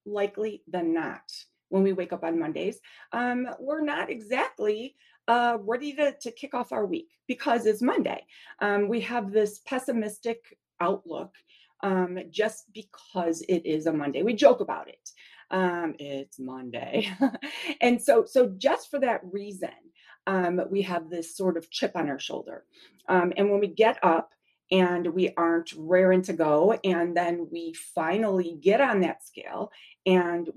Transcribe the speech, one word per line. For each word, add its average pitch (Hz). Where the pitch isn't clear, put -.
likely 208
than 170
not, 165
when 196
we 196
wake 180
up 170
on 165
Mondays, 160
um, 247
we're 302
not 294
exactly, 226
uh, 240
ready 247
to, 285
to 247
kick 277
off 247
our 214
week -
because 240
it's 214
Monday. -
Um, 202
we 233
have 214
this 214
pessimistic 226
outlook, 170
um, 185
just 214
because 175
it 175
is 156
a 160
Monday. 143
We 226
joke -
about -
it. -
Um, 175
"It's 139
Monday." 131
<laughs> 285
And 247
so, 247
so 240
just 285
for 285
that 240
reason, 190
um, 180
we 196
have 170
this 170
sort 185
of 165
chip -
on 160
our 139
shoulder. -
Um, 180
and 202
when 202
we 202
get 214
up 165
and 180
we 180
aren't 165
raring 185
to 185
go, 160
and 170
then 170
we 165
finally 180
get 196
on 240
that 165
scale -
and 175